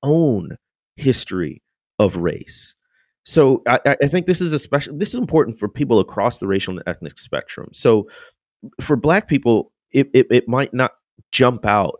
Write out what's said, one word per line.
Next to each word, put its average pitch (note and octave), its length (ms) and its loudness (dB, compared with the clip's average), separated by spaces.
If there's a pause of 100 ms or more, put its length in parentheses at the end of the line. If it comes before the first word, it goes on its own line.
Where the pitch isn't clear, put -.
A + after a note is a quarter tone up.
own C#3 540 2 (380)
history F#2 640 -4 (380)
of F#2 160 2
race? - 600 -6 (500)
So C3+ 420 4
I, B2 180 2
I, C#3+ 180 2
I C#3+ 40 2
think F3 180 -2
this F3+ 140 0
is E3+ 140 -2
especially, C#3+ 440 -4
this G#3 120 -4
is - 60 -8
important D#3+ 440 0
for G#2 80 -6
people B2 320 0
across G#2 380 -2
the G2+ 100 -8
racial F#2+ 280 -2
and - 120 -12
ethnic E2 300 -10
spectrum. - 560 -10
So A2 340 2 (720)
for D3+ 160 0
Black D#3+ 320 2
people, A#2+ 460 0 (180)
it, C#3 220 2
it, C3 160 6
it A#2+ 180 2
might B2+ 260 -4
not B2+ 180 -2 (400)
jump B2 340 2
out G#2 340 0